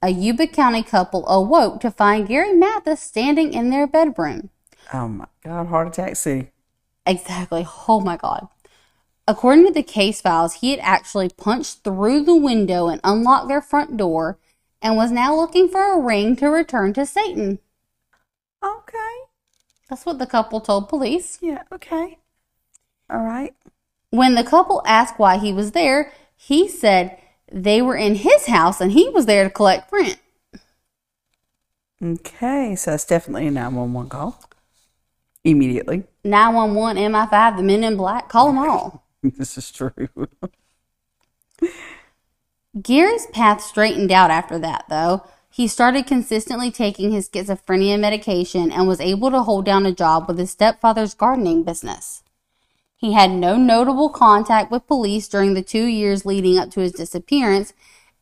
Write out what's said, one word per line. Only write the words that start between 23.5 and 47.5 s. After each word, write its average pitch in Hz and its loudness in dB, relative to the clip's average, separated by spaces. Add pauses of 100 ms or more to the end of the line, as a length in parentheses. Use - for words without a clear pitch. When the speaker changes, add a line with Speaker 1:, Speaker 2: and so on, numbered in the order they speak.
Speaker 1:
When 247 4
the 233 0
couple 370 2
asked 226 2
why 196 4
he 208 -4
was 208 -4
there, 294 0 (240)
he 339 0
said 185 2 (320)
they 208 2
were 254 0
in 208 0
his 359 4
house 185 2
and 185 0
he 349 6
was 330 0
there 202 4
to 190 0
collect 190 0
rent. 302 -2 (1800)
Speaker 2:
Okay, 226 -6
so 170 -6
that's 151 -6
definitely 160 -4
a - -2
nine 127 -6
one 123 -4
one 123 -8
call. 147 -12 (1040)
Immediately. 147 0 (200)
Speaker 1:
Nine 214 4
one 214 0
one, 220 -2
M 208 0
I 220 2
five, 214 4
the 185 -4
Men 202 2
in 220 0
Black, 196 -4
call 254 4
'em 269 0
all. - -4 (100)
Speaker 2:
<laughs> - -20
This 135 -6
is - -16
true. 131 -8 (100)
<laughs> - -8 (2500)
Speaker 1:
Gary's 359 2
path 214 2
straightened 202 -2
out 185 6
after 165 -2
that, 160 -8
though. 170 -2 (260)
He 240 -2
started 254 2
consistently 240 -4
taking 208 -2
his 202 -4
schizophrenia 196 -2